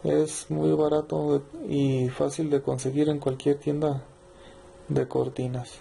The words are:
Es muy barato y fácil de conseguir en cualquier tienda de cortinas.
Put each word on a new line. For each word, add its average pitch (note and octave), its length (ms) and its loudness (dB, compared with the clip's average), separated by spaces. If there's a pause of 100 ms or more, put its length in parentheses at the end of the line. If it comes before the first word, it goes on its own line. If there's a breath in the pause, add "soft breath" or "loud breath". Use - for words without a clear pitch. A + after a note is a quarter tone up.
Es D#3 460 0
muy D#3 220 2
barato D3+ 720 2 (240)
y C3+ 420 2
fácil C#3+ 400 -2
de C#3 140 2
conseguir C3+ 440 0
en D3 120 0
cualquier C#3+ 400 0
tienda D3 440 0 (840 loud breath)
de C3+ 200 0
cortinas. B2+ 720 -4